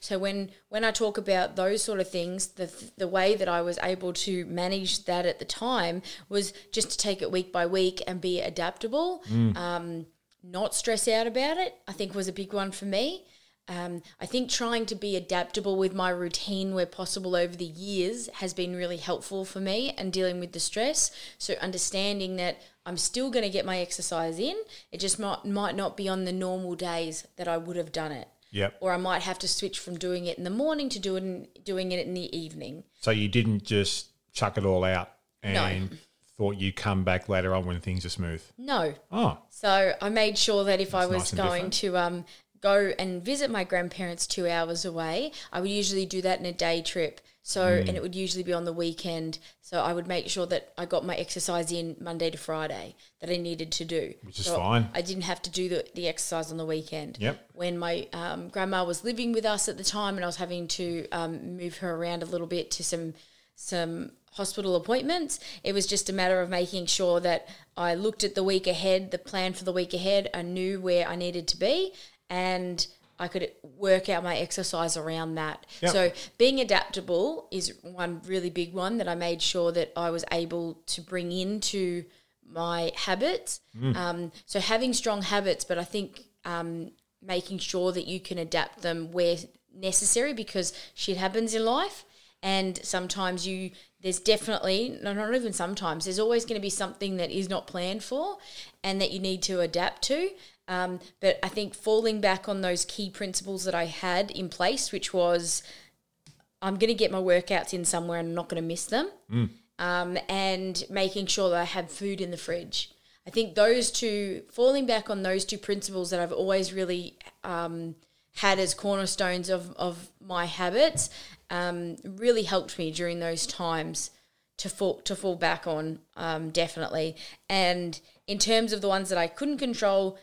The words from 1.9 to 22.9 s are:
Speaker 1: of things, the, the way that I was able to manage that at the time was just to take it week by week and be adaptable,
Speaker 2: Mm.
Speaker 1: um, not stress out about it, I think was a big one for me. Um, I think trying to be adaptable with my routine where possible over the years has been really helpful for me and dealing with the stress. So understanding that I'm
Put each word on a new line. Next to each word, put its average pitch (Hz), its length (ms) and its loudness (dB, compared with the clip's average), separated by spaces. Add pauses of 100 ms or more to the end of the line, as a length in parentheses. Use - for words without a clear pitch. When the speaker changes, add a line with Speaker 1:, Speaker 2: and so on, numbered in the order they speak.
Speaker 1:
of 185 100 -2
things, 180 380 -2
the, 175 220 -8 (280)
the 185 100 0
way 190 280 4
that 190 120 0
I 170 140 4
was 175 200 -2
able 185 320 0
to 180 320 -2
manage 185 580 0
that 175 220 2
at 170 120 0
the - 60 -10
time 190 580 0 (260)
was 196 240 0 (200)
just - 180 0
to - 80 -4
take 196 240 0
it 143 80 0
week 185 220 -2
by 175 140 2
week 185 400 2
and 185 140 -4
be 180 200 0
adaptable, 226 880 -2
Speaker 2:
Mm. 214 260 6
Speaker 1:
um, 170 500 -4 (360)
not 180 320 -2
stress 220 340 0
out 226 180 4
about 262 320 0
it, 370 160 0 (140)
I 196 40 -6
think 190 220 -6
was 190 140 -2
a 185 40 -4
big 190 200 -8
one 196 180 -2
for 190 160 -8
me. 247 380 0 (420)
Um, 175 360 -6 (180)
I - 60 -8
think 247 240 0
trying 233 360 0
to 214 80 -4
be 202 220 -2
adaptable 185 640 0
with 190 160 2
my 185 160 2
routine 190 640 -2
where 185 100 2
possible 180 500 -4
over 175 220 2
the 175 80 -6
years 196 720 -2
has 185 180 -6
been 180 240 -4
really 175 220 -4
helpful 190 480 -4
for 190 120 -10
me 196 380 -2
and 190 160 -4
dealing 185 260 0
with 175 140 -8
the 165 80 -6
stress. 247 500 2 (280)
So - 240 -4
understanding 190 720 -2
that 180 240 -2 (240)
I'm 180 140 -6